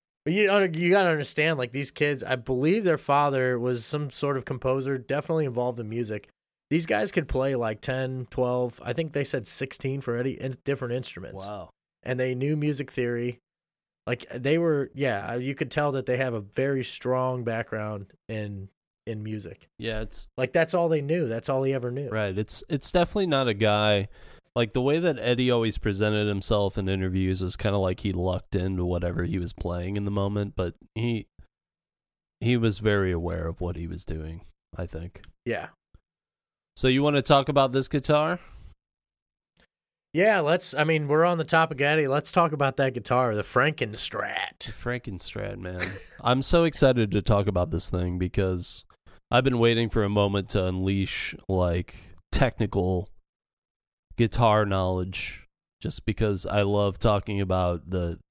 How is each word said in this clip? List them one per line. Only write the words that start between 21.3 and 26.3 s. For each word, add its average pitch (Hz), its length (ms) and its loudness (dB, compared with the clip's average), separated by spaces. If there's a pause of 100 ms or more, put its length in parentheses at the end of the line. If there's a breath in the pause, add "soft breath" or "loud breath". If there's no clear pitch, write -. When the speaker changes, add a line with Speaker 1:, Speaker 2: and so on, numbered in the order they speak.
Speaker 1:
all 135 120 2
he 135 100 2
ever 123 200 -2
knew. 131 180 -6
Speaker 2:
Right. 104 260 -2
It's, - 320 -4
it's - 240 -4
definitely 180 360 2
not 135 200 2
a 110 60 0
guy, 104 540 4 (500 loud breath)
like, 120 140 2
the 127 100 0
way 143 180 2
that 160 200 0
Eddie 123 320 2
always 113 260 2
presented 107 520 2
himself 101 480 2